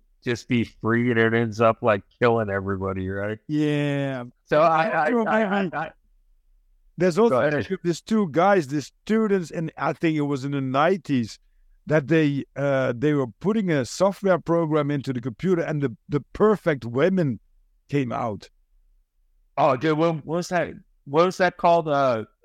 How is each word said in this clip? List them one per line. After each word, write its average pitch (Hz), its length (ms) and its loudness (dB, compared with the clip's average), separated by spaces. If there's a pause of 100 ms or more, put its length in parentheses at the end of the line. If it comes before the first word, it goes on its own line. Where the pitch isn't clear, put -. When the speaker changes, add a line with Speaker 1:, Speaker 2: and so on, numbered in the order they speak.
(240)
Speaker 1:
just 120 240 -6
be 120 140 2
free, 117 480 0
and 113 80 2
it 113 160 2
ends 113 260 0
up, 113 220 4
like, 107 200 2 (180)
killing 117 280 2
everybody, 95 600 -4
right? 101 300 -6 (100)
Speaker 2:
Yeah. 147 760 -2 (200)
Speaker 1:
So 151 160 2
I, 160 260 4
I, 156 220 0
Speaker 2:
You 233 160 0
know, - 60 -2
Speaker 1:
I, 220 100 2
Speaker 2:
I, 202 220 0
Speaker 1:
I, 180 80 -2 (160)
I - 40 -14 (1080)
Speaker 2:
There's 170 220 0
also 208 220 4
Speaker 1:
Go - 80 -
ahead. 147 160 -2
Speaker 2:
two, 190 180 -6
these 170 180 -2
two 214 300 0
guys, 170 380 2
these 139 240 -6 (120)
students, 202 460 0
and 160 260 -6
I 139 180 -4
think 160 220 -2
it 151 60 0
was 143 220 -4
in 143 80 -6
the 143 80 -2
nineties 135 800 0 (460)
that 151 200 0
they, 147 380 2 (100)
uh, 135 420 0
they 147 180 0
were 139 120 0 (140)
putting 202 320 0
a 139 120 0
software 185 540 0
program 156 540 0
into 135 200 -4
the 123 80 -4
computer, 165 420 -2
and 147 200 -4
the, 123 140 -2 (120)
the 143 120 -2 (140)
perfect 180 500 2
women 139 560 0 (480)
came 135 240 -2
out. 117 360 -6 (1080)
Speaker 1:
Oh, 139 200 2
dude, 151 220 0
what, 165 260 2
what 156 120 -6
was 175 140 -6
that? 156 220 -2 (320)
What 156 220 2
was 185 120 -4
that 175 180 0
called? 170 320 2
Uh, 131 380 0 (180)